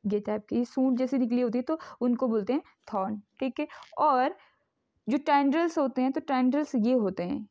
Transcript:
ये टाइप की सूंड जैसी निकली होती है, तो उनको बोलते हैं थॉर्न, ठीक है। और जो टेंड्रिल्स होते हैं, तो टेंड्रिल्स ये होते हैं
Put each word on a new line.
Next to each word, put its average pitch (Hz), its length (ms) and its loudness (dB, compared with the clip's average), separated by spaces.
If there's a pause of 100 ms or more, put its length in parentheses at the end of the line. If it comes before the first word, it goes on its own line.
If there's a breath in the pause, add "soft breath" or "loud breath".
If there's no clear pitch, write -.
ये 208 120 0
टाइप 214 260 -6
की 240 200 0
सूंड 262 320 0
जैसी 262 200 0
निकली 247 240 0
होती 240 160 0
है, 254 40 0
तो 320 180 -4 (220 loud breath)
उनको 247 260 0
बोलते 220 260 0
हैं 320 80 0 (320 soft breath)
थॉर्न, 202 280 -4 (180)
ठीक 262 200 -4
है। 302 80 -4 (300 loud breath)
और 269 380 2 (760 soft breath)
जो 269 80 2
टेंड्रिल्स 285 600 2
होते 269 240 0
हैं, 262 100 2
तो 285 100 -2
टेंड्रिल्स 269 540 0
ये 233 180 2
होते 190 300 0
हैं 190 280 -6